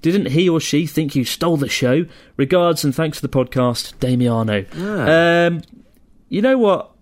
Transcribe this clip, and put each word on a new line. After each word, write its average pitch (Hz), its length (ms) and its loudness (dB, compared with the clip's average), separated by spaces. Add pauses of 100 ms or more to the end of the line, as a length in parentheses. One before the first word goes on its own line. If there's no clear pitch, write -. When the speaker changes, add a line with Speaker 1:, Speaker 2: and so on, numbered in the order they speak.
Speaker 1:
Didn't 170 240 2
he 160 200 2
or 165 120 2
she 151 260 -2
think 151 300 -4
you 131 100 0
stole 165 320 -2
the 139 120 -2
show? 139 360 0 (320)
Regards 175 460 2
and 139 100 0
thanks 156 260 -4
for - 60 -8
the - 80 -6
podcast, 123 680 -2
Damiano. 117 640 0 (120)
Speaker 2:
Ah. 170 720 2
Speaker 1:
Um, 170 140 -4 (680)
you 202 140 -2
know 262 160 2
what? 202 320 0 (100)